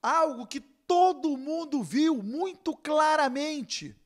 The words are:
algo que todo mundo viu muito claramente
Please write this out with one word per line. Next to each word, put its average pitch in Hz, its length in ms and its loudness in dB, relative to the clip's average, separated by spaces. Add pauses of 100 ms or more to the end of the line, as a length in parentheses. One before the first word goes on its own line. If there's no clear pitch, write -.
algo 262 460 0
que 277 140 -10
todo 349 720 2
mundo 285 480 -4
viu 254 400 0
muito 320 540 -6
claramente 294 1300 -2